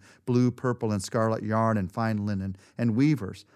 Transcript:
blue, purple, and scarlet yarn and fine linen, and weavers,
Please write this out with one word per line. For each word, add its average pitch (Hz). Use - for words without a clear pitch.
blue, 123
purple, 120
and 101
scarlet 110
yarn 110
and 92
fine 110
linen, 95
and 120
weavers, 127